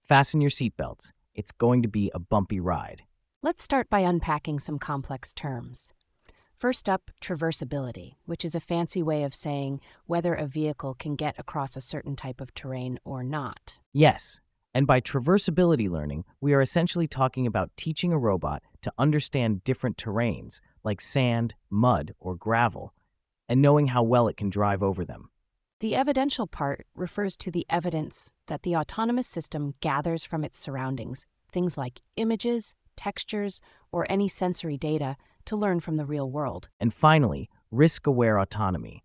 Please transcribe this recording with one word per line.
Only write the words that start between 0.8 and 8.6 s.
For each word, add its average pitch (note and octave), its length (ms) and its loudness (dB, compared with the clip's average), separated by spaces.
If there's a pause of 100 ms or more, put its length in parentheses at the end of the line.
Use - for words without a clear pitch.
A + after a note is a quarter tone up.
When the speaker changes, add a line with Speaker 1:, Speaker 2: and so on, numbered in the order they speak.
Speaker 1:
It's - 160 -8
going B2 320 4
to A2+ 40 2
be G2+ 280 0
a - 40 -4
bumpy G2 400 0
ride. E2+ 440 -4 (400)
Speaker 2:
Let's D#4+ 180 -2
start C4 300 0
by G#3 80 4
unpacking D#3+ 600 0
some D3 200 -6
complex C3+ 540 -6
terms. B2 600 -10 (640)
First - 320 -2
up, F#3+ 240 -2 (100)
traversability, C#3+ 920 -6 (120)
which E3+ 200 -6
is E3 100 -4
a D#3+ 60 -2